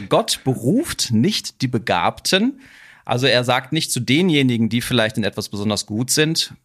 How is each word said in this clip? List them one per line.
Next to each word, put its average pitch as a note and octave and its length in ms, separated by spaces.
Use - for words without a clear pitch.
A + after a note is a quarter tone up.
Gott - 340
beruft C#3 680
nicht B2 500
die C3 60
Begabten. A#2+ 920
Also A#2+ 220
er A#2+ 160
sagt B2+ 300
nicht D#3 180
zu - 80
denjenigen, B2+ 720
die A2+ 120
vielleicht A2+ 360
in A2+ 60
etwas G#2 260
besonders G#2 360
gut A#2 260
sind D#3 420